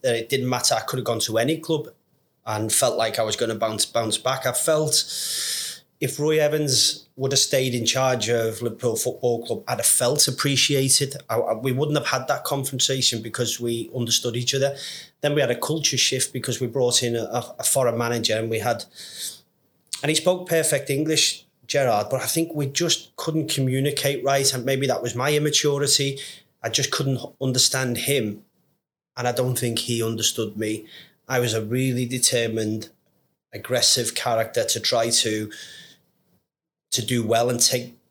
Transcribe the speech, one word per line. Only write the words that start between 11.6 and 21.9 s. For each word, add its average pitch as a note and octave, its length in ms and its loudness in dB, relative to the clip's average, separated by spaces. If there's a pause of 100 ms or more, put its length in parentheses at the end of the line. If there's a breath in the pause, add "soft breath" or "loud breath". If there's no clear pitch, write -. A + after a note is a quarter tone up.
wouldn't D3 240 0
have D3 120 0
had B2+ 200 -2
that B2+ 160 -2
confrontation C3+ 760 -2
because A#2 360 -4
we A#2 380 -4
understood A#2+ 400 -2
each B2 180 -2
other. C#3 220 0 (460 loud breath)
Then D3 120 2
we D3 60 4
had B2+ 100 2
a A#2+ 80 0
culture D3+ 380 -2
shift - 360 0
because A#2+ 280 -4
we B2+ 60 0
brought B2 360 2
in A#2 140 0
a, A2+ 60 -2
a, A#2 380 -6
a - 40 -8
foreign B2 320 2
manager, A#2 400 0
and A2+ 140 -2
we A2+ 80 0
had, G#2+ 260 -2 (1160 loud breath)
and D3 80 2
he D#3 40 2
spoke F3+ 340 0
perfect D#3 420 2
English, D#3 540 0 (220)
Gerrard, A#2 440 2